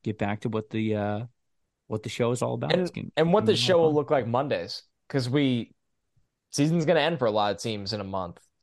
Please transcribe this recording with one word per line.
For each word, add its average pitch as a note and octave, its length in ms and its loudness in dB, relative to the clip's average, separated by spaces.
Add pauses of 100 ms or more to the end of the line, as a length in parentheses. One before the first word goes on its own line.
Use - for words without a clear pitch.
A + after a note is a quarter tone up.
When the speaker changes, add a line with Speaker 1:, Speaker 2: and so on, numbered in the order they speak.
Speaker 1:
get G#2+ 140 -4
back G#2 240 -4
to B2 80 -4
what G#2+ 200 -4
the, A2 260 -2
uh, G#2 240 -4 (680)
what A2 160 -6
the A#2+ 60 -8
show A#2+ 220 0
is A#2+ 100 -2
all A#2+ 120 -2
about. C3 200 -4
Speaker 2:
And, F#3 80 2
Speaker 1:
It's F3 100 -2
gonna, - 240 -10
Speaker 2:
and E3 160 4
what G#3 100 6
Speaker 1:
gonna A3 40 0
Speaker 2:
the A3 80 6
Speaker 1:
be D#3+ 60 2
Speaker 2:
show F3+ 180 4
will E3+ 60 6
Speaker 1:
more D#3+ 80 6
fun. D3 40 2
Speaker 2:
look D3 160 0
like C3 160 2
Mondays, A#2 560 -2 (240)
'cause B2+ 220 -2
we, B2+ 420 0 (800)
season's D#3+ 340 2
gonna E3 160 4
end D#3+ 180 0
for B2+ 60 0
a A2 60 2
lot G#2 220 2
of G2 80 -12
teams G#2 320 -6
in G#2 80 -6
a G2 40 -8
month. F#2 340 -8 (240)